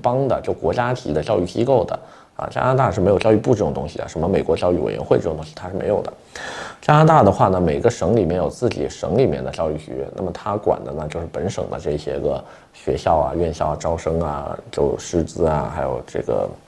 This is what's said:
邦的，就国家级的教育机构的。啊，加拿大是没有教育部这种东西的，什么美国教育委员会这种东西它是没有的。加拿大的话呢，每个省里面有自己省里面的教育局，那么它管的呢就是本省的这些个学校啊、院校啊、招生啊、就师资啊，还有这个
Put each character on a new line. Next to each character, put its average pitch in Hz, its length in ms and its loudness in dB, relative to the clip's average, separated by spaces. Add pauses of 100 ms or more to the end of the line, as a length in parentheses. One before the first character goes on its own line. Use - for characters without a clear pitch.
邦 127 260 0
的， 90 140 0
就 95 100 -4
国 87 220 -2
家 120 200 0
级 131 200 -4
的 - 100 0
教 104 160 2
育 87 60 0
机 95 180 -2
构 123 220 4
的。 - 120 -6 (380)
啊， - 140 -8
加 - 120 -4
拿 127 120 2
大 135 160 4
是 95 120 0
没 92 80 4
有 95 100 6
教 110 140 4
育 - 20 6
部 123 180 4
这 101 60 2
种 87 140 0
东 71 140 -4
西 - 100 -10
的， - 100 -6
什 - 100 -8
么 82 100 0
美 92 140 2
国 - 140 2
教 90 160 2
育 87 60 2
委 53 160 -2
员 57 80 -6
会 - 160 2
这 - 60 0
种 80 120 -2
东 78 100 -10
西 - 100 -18
它 - 140 -12
是 98 60 -8
没 - 140 -2
有 98 120 2
的。 - 120 -8 (680)
加 151 120 4
拿 151 100 8
大 160 180 8
的 98 80 8
话 101 200 4
呢， 92 100 2
每 80 220 2
个 117 80 4
省 95 260 0
里 104 100 4
面 85 120 0
有 78 120 0
自 120 200 -2
己 - 200 -4
省 - 280 -2
里 131 80 6
面 73 180 0
的 64 80 -6
教 82 180 -2
育 78 80 -4
局， 67 280 -8 (100)
那 - 80 -6
么 90 100 -4
它 104 220 -6
管 - 300 0
的 64 80 -8
呢 78 160 -6
就 80 100 -6
是 85 140 -8
本 - 160 -2
省 76 200 -6
的 55 80 -6
这 76 200 -2
些 71 220 -6
个 71 220 -2 (320)
学 - 240 -4
校 82 200 2
啊、 71 180 0
院 82 180 0
校 80 140 -2
啊、 76 100 -2
招 82 200 -2
生 82 240 -2
啊、 71 360 -6 (140)
就 71 260 0
师 - 240 -2
资 82 240 -2
啊， 73 280 0
还 73 100 -4
有 64 240 -4
这 - 140 -6
个 50 280 -2 (180)